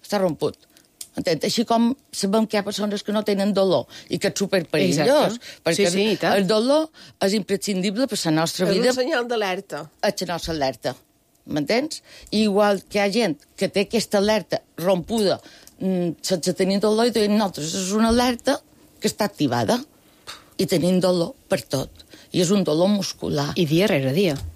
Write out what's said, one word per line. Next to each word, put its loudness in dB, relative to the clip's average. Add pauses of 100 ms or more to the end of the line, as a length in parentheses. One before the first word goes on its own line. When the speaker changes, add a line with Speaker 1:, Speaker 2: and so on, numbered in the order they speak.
Speaker 1:
està -2
romput. -2 (640)
Entens? -2
Així 0
com 2 (260)
sabem 0
que -4
hi 2
ha -6
persones -4
que -6
no 0
tenen 0
dolor 2 (200)
i -4
que 0
és -8
superperillós, 2
Speaker 2:
Exacte. -16
Speaker 1:
perquè 2
Speaker 2:
Sí, 0
sí, 2
i 0
tant. 2
Speaker 1:
el 2
dolor 2 (340)
és 2
imprescindible -2
per -6
la 0
nostra 0
Speaker 3:
És 2
un 2
Speaker 1:
vida. 4
Speaker 3:
senyal -2
d'alerta. -4 (200)
Speaker 1:
És -2
la -6
nostra -6
alerta, -4 (520)
m'entens? -2 (280)
Igual 2
que -4
hi 2
ha 0
gent 0 (200)
que -2
té -2
aquesta 0
alerta 0 (140)
rompuda, 0 (400)
mm, 0 (120)
sense -2
tenir 0
dolor, 2
i 2
diuen, 2
«Nosaltres, -2
és -4
una 2
alerta 0 (400)
que -2
està -2
activada 0 (760)
i 0
tenim 2
dolor 0 (140)
per 0
tot.» -6 (420)
I 0
és 2
un 4
dolor 2
muscular. -2
Speaker 2:
I 2
dia 2
rere 0
dia. 2 (200)